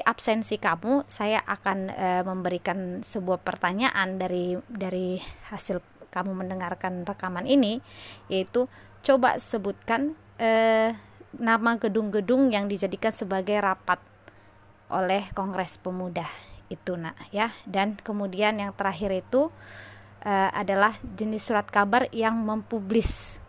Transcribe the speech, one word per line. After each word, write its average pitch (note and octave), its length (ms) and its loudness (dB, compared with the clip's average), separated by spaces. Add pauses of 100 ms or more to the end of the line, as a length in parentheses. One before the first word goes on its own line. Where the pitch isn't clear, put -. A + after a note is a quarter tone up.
absensi A3 500 0
kamu, E3+ 560 0
saya G#3+ 320 0
akan, G3 340 -2 (140)
eh, F#3 320 0
memberikan F3+ 800 -4
sebuah F#3 400 -4
pertanyaan F#3+ 720 0
dari, F3+ 400 -2 (160)
dari F#3 480 -4 (320)
hasil G3 320 -4 (240)
kamu F#3 320 -4
mendengarkan F3+ 640 -6
rekaman F#3 460 -6
ini, B3 340 4 (480)
yaitu G3 400 0 (320)
coba C4 400 4
sebutkan, A#3 720 -2 (240)
eh, A3+ 560 4 (340)
nama A3+ 480 2
gedung-gedung G#3+ 720 2
yang G3+ 160 2
dijadikan G3+ 480 -2
sebagai F#3+ 480 0
rapat F#3+ 400 0 (880)
oleh F#3+ 480 0
Kongres F#3+ 400 -4
Pemuda F3+ 480 -6 (480)
itu, F3 240 -6
Nak, E3 320 -10
ya. G#3+ 240 -2 (160)
Dan G3 320 0
kemudian G3+ 560 0
yang G3+ 160 -4
terakhir F#3+ 400 2
itu, B3+ 400 2 (720)
eh, G3 240 4
adalah G3+ 560 2
jenis G#3+ 400 -6
surat G#3 240 0
kabar G#3 400 4
yang A3 240 0
mempublis G#3+ 1040 -2 (120)